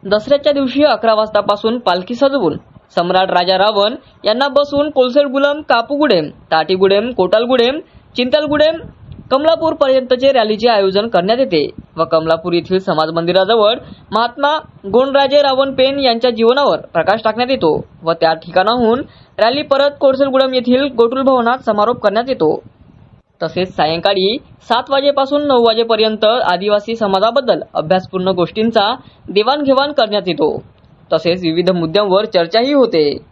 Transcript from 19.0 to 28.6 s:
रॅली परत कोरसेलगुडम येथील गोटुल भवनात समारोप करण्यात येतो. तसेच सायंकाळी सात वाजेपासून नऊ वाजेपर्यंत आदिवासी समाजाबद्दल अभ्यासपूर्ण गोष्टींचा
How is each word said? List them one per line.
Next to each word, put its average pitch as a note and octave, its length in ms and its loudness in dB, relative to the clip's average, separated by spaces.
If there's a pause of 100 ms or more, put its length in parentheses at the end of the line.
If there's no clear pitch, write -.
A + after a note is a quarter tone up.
रॅली B3 240 0
परत C#4 280 0 (100)
कोरसेलगुडम C4 540 2
येथील B3 280 2
गोटुल C4 400 0
भवनात B3+ 360 0
समारोप G#3+ 420 -2
करण्यात G#3+ 280 0
येतो. D#3+ 340 -2 (800)
तसेच F3+ 340 -6
सायंकाळी F#3 600 0 (260)
सात A#3+ 260 -2
वाजेपासून C#4+ 580 0
नऊ B3 200 2
वाजेपर्यंत A3 580 0
आदिवासी G#3 720 0
समाजाबद्दल G#3+ 640 0 (140)
अभ्यासपूर्ण F#3 540 -2
गोष्टींचा G#3+ 680 0 (340)